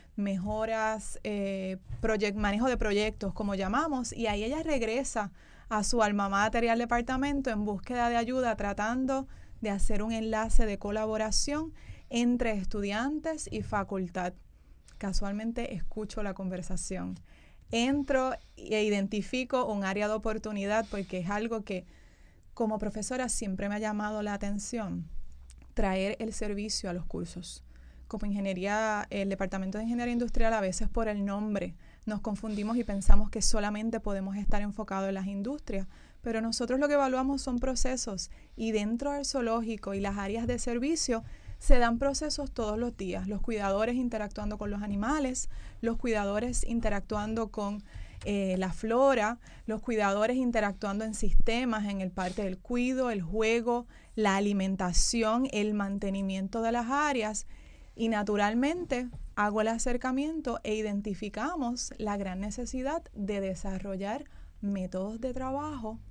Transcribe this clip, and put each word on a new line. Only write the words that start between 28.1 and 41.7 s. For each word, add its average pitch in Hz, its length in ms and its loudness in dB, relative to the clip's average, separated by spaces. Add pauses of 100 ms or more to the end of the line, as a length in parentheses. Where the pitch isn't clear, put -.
ingeniería, 202 840 -2
el 196 180 -2
Departamento 190 480 -4
de 214 80 -4
Ingeniería 240 300 -2
Industrial, 233 400 4
a 214 80 0
veces 190 260 0
por 226 200 2
el 202 180 -2
nombre 202 480 -2 (320)
nos 208 160 -4
confundimos 214 560 -2
y 233 60 0
pensamos 208 440 12
que 208 140 -2
solamente 214 580 2
podemos 196 380 -2
estar 202 240 4
enfocados 196 480 -2
en 196 60 0
las 190 100 -4
industrias, 202 600 -4 (360)
pero 226 180 -2
nosotros 233 400 0
lo 294 80 4
que 294 60 4
evaluamos 269 480 2
son 247 160 -2
procesos 254 720 2 (260)
y 226 160 0
dentro 226 400 0
del 285 140 -4
zoológico 226 640 -2
y 196 80 -2
las 196 160 -2
áreas 208 300 -4
de 240 120 -2
servicio 240 640 -2 (340)
se - 180 12